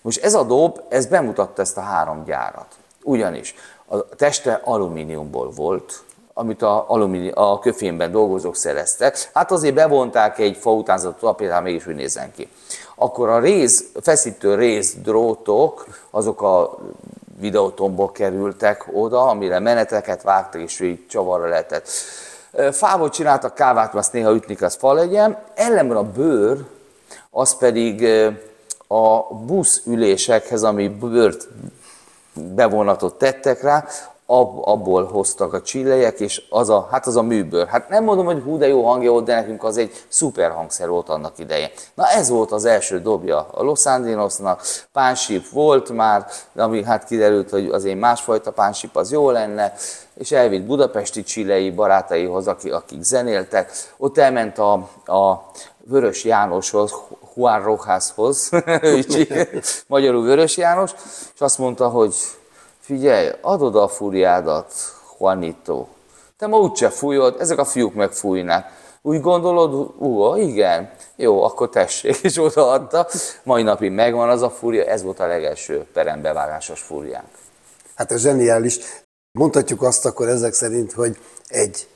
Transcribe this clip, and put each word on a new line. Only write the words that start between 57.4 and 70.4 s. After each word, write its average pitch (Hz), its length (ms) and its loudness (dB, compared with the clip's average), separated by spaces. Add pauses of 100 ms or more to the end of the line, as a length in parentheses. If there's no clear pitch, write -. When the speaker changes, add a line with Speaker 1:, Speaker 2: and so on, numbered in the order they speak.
Speaker 1:
Rojashoz, 107 840 -2 (140)
<laughs> 165 180 0
ő 151 160 4
is 131 80 0 (100)
így, 160 340 0 (380)
magyarul 135 360 2
Vörös 143 340 4
János, 175 340 0 (420)
és - 80 -8
azt 139 160 0
mondta, 123 320 0
hogy 113 260 2 (720)
figyelj, 131 420 2 (120)
adod 143 340 0
a 104 120 6
fúriádat, 92 880 0 (460)
Juanito. 85 680 -2 (500)
Te 214 100 -6
ma 214 100 2
úgyse 175 320 2
fújod, 139 500 0
ezek 143 180 -2
a 139 80 0
fiúk 120 280 -2
megfújnák. 95 760 -2 (300)
Úgy 151 200 -2
gondolod, 170 760 2
Hugo? 120 380 0
Igen. 104 560 0 (240)